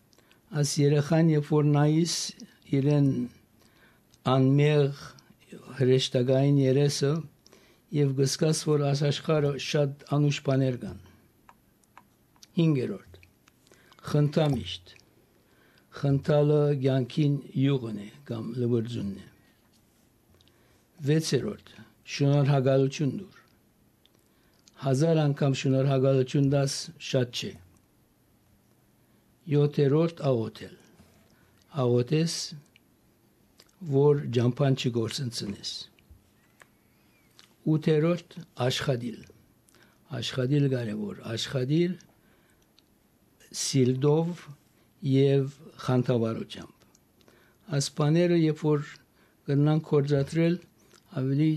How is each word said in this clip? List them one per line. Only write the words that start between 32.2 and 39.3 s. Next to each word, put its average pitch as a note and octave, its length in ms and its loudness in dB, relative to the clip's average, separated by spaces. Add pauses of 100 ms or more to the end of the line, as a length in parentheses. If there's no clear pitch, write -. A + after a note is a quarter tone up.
որ C#3+ 460 2
ջամփան B2 520 0
չգործընծնես։ A#2 960 -6 (1900)
Ութերորդ, D#3 720 0 (220)
աշխատիլ։ B2 640 -4 (880)